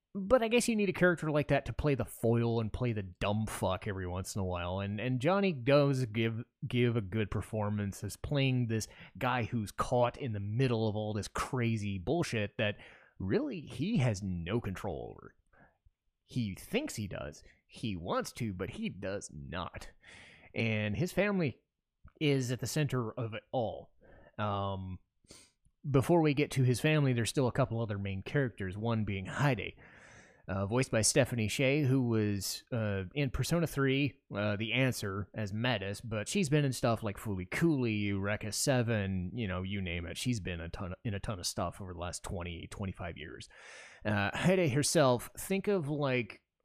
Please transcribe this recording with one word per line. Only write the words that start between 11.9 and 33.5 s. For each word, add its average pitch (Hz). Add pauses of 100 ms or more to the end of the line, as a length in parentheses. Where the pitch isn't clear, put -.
bullshit 110
that 104 (440)
really 180
he 147
has 113
no 92
control 76
over. - (920)
He 107
thinks -
he 104
does, - (260)
he 110
wants 123
to, 110
but 92
he 220
does 98
not. 76 (680)
And 107
his 180
family 185 (640)
is 135
at 120
the 117
center 127
of 113
it 110 (100)
all. 101 (460)
Um, 98 (920)
before 139
we 151
get 143
to 131
his 123
family, 147
there's 117
still 131
a 110
couple 117
other 104
main 98
characters, 104
one 113
being 95
Haide, 117 (760)
uh, 98
voiced 123
by 113
Stephanie 120
Sheh, 139
who 131
was, 104 (100)
uh, 104 (120)
in 143
Persona 165